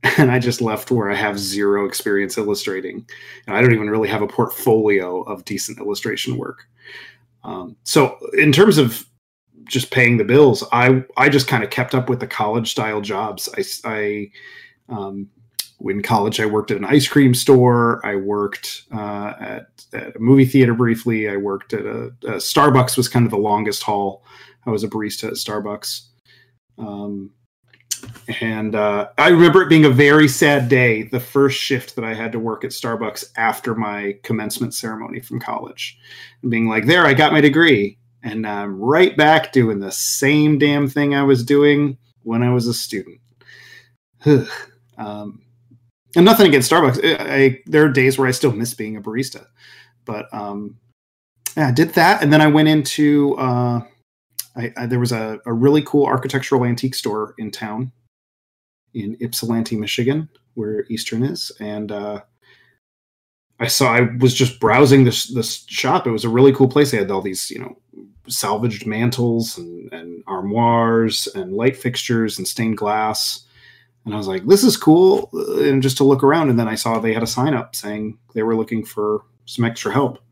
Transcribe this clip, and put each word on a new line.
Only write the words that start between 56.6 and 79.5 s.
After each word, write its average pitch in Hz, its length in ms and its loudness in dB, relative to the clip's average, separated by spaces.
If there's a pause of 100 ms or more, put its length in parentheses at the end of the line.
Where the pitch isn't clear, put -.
antique 120 300 -4
store 107 420 -6
in 107 140 -10
town 117 400 -10 (1040)
in 110 280 -10
Ypsilanti, 117 540 -6
Michigan, 123 540 -4 (240)
where 107 360 -6
Eastern 113 340 -6
is. 160 360 -6
And, 104 320 -10
uh, 104 300 -10 (1400)
I 117 80 -4
saw, 120 260 2
I 123 80 4 (180)
was 123 140 4
just 123 260 -2
browsing 131 440 6
this, 117 220 2
this - 420 -8
shop. - 380 -2
It 123 60 -2
was 110 140 -4
a 117 40 -2
really 131 240 6
cool 135 140 4
place. 135 240 2
They 120 60 -2
had 98 140 -4
all 95 100 -2
these, 95 280 -8
you - 100 -12
know, - 180 -16 (500)
salvaged 110 580 -4
mantles 117 720 -2
and, 85 360 -16
and 82 340 -16
armoires 113 1080 0
and 92 180 -8
light 113 240 0
fixtures 113 600 -4
and 92 100 -8
stained 113 300 -4
glass. 107 680 -4 (600)
And 107 80 -8
I 104 40 -6
was 101 100 -6
like, 95 180 -6
"This 196 180 4
is - 120 4
cool." 180 540 4 (320)
And 139 200 2
just 131 160 -2
to 143 60 2
look 135 200 4
around. 147 260 4
And 117 100 2
then 113 80 -2
I 110 80 -6
saw 113 240 -2
they 110 140 -2
had 113 100 -2
a 117 40 -4
sign 127 260 -2
up 117 220 -8
saying 107 420 -10 (160)
they 110 100 -2
were 113 120 0
looking 113 280 -4
for 107 380 -6 (240)
some - 180 -6